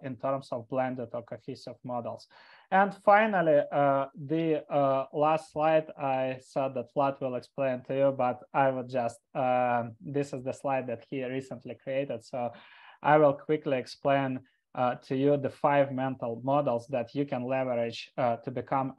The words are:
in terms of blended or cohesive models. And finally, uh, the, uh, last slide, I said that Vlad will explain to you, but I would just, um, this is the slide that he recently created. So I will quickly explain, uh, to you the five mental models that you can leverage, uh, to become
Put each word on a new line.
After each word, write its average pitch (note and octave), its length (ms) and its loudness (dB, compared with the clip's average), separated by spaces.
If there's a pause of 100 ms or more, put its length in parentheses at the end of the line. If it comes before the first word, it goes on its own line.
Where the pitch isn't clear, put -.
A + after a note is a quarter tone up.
in B2+ 140 -10
terms C3+ 340 -4
of A#2 180 -8
blended B2+ 440 -4
or A#2+ 100 -8
cohesive B2 600 -14
models. A#2 420 -8 (460)
And F#3+ 200 4 (120)
finally, G3 560 6 (100)
uh, C#3 360 2 (100)
the, D#3 520 -2
uh, C#3 440 2
last D#3 400 0
slide, D#3 340 2 (100)
I C3 440 -2
said C3 340 -4
that A#2+ 180 -8
Vlad C#3 280 0
will B2+ 160 -4
explain B2+ 480 -4
to C3+ 120 -4
you, C#3 220 4
but B2 240 0 (100)
I C3+ 180 4
would B2+ 180 -4
just, B2 320 -4 (160)
um, B2 640 0
this C#3 320 -4
is B2+ 100 -10
the B2+ 100 -6
slide C3 360 -4
that A#2 200 -8
he C3+ 160 -6
recently C3 560 -8
created. C3+ 440 -6
So A#2+ 260 -6 (500)
I D3 180 6
will C#3+ 160 8
quickly D3+ 440 -2
explain, C3+ 600 0 (320)
uh, B2 220 0
to C3 220 -6
you C#3+ 200 4
the C3 140 -2
five C#3+ 400 2
mental B2+ 540 -6
models C#3 420 0
that B2 260 -6
you C#3+ 120 -2
can C3 200 -6
leverage, B2 720 -4
uh, A#2+ 200 0
to B2+ 160 -10
become C3 460 -4